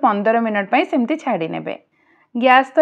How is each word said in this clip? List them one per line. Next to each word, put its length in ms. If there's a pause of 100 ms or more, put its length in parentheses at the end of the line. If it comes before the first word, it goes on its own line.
ପନ୍ଦର 320 (100)
ମିନିଟ୍ 260
ପାଇଁ 200
ସେମିତି 220 (100)
ଛାଡ଼ି 300
ନେବେ। 200 (600)
ଗ୍ୟାସ୍ 400
ତ 80